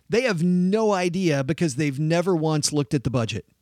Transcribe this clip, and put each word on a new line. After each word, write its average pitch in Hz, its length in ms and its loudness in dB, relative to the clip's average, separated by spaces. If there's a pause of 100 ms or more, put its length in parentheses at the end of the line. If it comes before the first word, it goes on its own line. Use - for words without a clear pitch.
They 208 140 0
have 196 220 0
no 185 500 2
idea 175 500 0
because 147 340 -2
they've 143 220 -2
never 170 360 2
once 156 360 0
looked 147 220 -2
at 139 100 0
the - 60 -2
budget. 113 380 -4 (140)